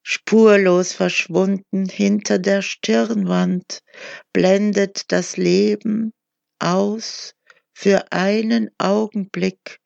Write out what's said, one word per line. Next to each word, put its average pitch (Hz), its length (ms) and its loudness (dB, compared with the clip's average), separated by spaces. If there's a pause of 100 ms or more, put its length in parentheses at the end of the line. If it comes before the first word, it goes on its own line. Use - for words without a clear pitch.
spurlos 202 920 4
verschwunden 190 920 -2
hinter 202 520 0
der 98 240 0
Stirnwand, 180 1200 -2 (500)
blendet 196 800 0
das 180 260 -4
Leben 214 760 0 (440)
aus 202 800 -4 (380)
für - 380 0
einen 220 680 -2
Augenblick 190 1040 -4